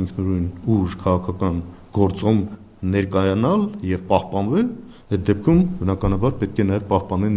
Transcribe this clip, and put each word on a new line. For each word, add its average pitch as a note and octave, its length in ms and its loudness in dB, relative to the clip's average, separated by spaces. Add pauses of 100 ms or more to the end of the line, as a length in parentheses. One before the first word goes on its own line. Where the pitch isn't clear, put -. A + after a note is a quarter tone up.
ինքնուրույն F#2 440 -2 (300)
ուժ F#2 240 -2
քաղաքական F2+ 600 0 (340)
գործում G2+ 460 2 (500)
ներկայանալ G2 680 2 (280)
և F#2 120 -2 (120)
պահպանվել, G#2 560 0 (440)
այդ F#2 160 0
դեպքում, D#3 320 4 (200)
բնականաբար, G2 520 0 (100)
պետք G2+ 180 -2
է G#2+ 80 2
նաև G2+ 240 -2
պահպանեն G2 440 0